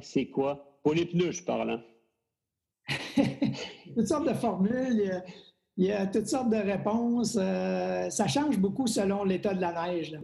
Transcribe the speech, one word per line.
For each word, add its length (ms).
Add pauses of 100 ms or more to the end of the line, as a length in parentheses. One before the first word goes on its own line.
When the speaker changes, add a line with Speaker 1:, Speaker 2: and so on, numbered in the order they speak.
Speaker 1:
c'est 260
quoi ? 560
Pour 100
les 120
pneus, 260
je 120
parle, 280
hein. 120 (1040)
Speaker 2:
<laughs> 340 (720)
Toutes 120
sortes 200
de 60
formules, 600
il 120
y 60
a, 120 (540)
il 80
y 60
a 140
toutes 220
sortes 220
de 80
réponses. 840
Euh, 680
ça 180
change 320
beaucoup 280
selon 360
l'état 300
de 80
la 100 (160)
neige, 240
là. 120